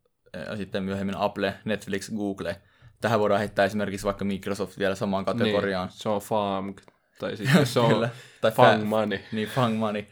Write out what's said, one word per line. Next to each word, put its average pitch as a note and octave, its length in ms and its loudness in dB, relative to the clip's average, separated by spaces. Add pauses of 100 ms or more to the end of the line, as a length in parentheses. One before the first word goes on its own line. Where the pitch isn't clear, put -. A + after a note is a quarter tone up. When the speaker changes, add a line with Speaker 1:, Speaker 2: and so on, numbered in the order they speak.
(500)
Speaker 1:
ja G#2+ 80 -6
sitten F#2+ 260 -6
myöhemmin G2 340 -2
Apple, G2 360 0 (120)
Netflix, G2+ 460 -4
Google. G2 500 -4 (400)
Tähän A2 180 2
voidaan G#2 200 4
heittää G2+ 260 0
esimerkiksi G2 400 -2
vaikka G2 200 -2
Microsoft G2 540 -4
vielä F#2+ 160 0
samaan G2 300 -2
kategoriaan. G2+ 640 0
Speaker 2:
Niin, - 100 -16
se - 120 -6
on G2+ 120 0
Fang, G2 560 -2 (420)
tai G#2 180 -6
sitten C3+ 280 4
se B2+ 140 0
on A#2 100 4
Speaker 1:
<laughs> A2+ 40 4
Kyllä. A2+ 160 0 (320)
Tai A2 100 2
Speaker 2:
Fang A2 300 6
Speaker 1:
Fa-, G#2+ 40 -2
Speaker 2:
Money. G#2 340 0 (120)
Speaker 1:
niin, G#2+ 160 -4
Fang A#2 300 0
Money. G#2+ 340 -2